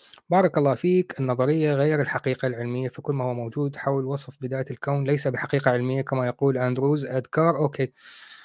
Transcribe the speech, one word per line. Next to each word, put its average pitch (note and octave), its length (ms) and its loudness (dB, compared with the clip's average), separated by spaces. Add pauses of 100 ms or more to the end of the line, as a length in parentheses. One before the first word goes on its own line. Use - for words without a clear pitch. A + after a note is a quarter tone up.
(300)
بارك F3+ 280 4
الله C#3 180 4
فيك، F3+ 440 0
النظرية C#3 540 2
غير D3 280 2
الحقيقة C3 460 -2
العلمية، A#2+ 420 -4
فكل - 240 -6
ما C3 100 -2
هو B2+ 100 -2
موجود A#2+ 420 -4
حول C#3 300 -2
وصف C#3 360 -8
بداية C3 300 -4
الكون C#3 320 -2
ليس C#3+ 240 0
بحقيقة C3+ 440 0
علمية B2+ 300 0
كما C3 260 -2
يقول C3 300 0
أندروز C3 480 0
أدكار. D3+ 520 0
أوكي، C#3 360 -2 (520)